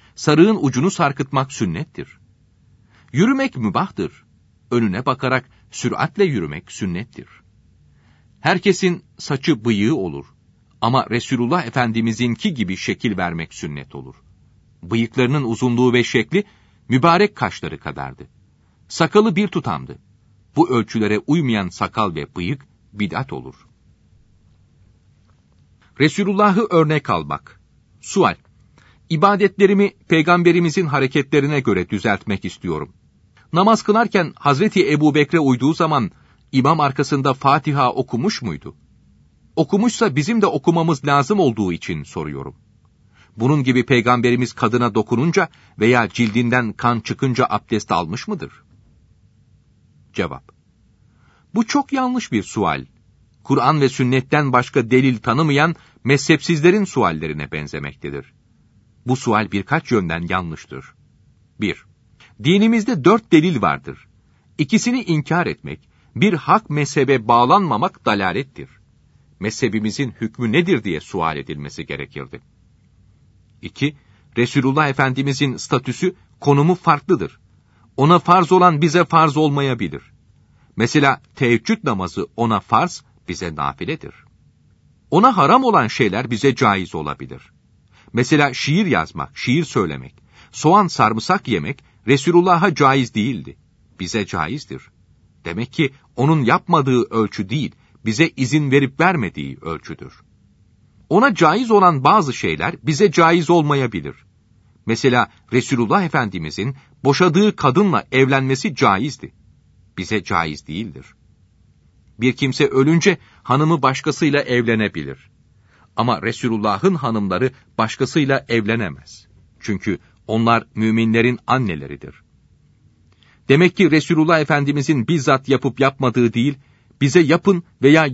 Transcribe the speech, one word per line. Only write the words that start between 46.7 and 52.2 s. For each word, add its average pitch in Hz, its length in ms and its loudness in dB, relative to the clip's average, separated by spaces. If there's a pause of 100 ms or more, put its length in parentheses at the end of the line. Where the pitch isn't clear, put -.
kan 120 260 -2
çıkınca 127 500 -2
abdest 104 420 -4
almış 87 360 -4
mıdır? 175 240 -10 (1600)
Cevap. 76 380 -6 (1040)
Bu 330 100 0
çok 277 280 -2
yanlış 254 380 -4